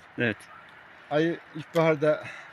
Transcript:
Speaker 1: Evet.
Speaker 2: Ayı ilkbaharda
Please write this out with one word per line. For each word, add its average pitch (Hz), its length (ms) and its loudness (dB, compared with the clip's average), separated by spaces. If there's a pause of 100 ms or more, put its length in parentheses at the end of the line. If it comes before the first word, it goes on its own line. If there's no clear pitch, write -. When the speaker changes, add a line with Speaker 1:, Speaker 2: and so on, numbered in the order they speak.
(180)
Speaker 1:
Evet. 120 180 0 (760)
Speaker 2:
Ayı 160 280 0 (180)
ilkbaharda 156 680 0 (280)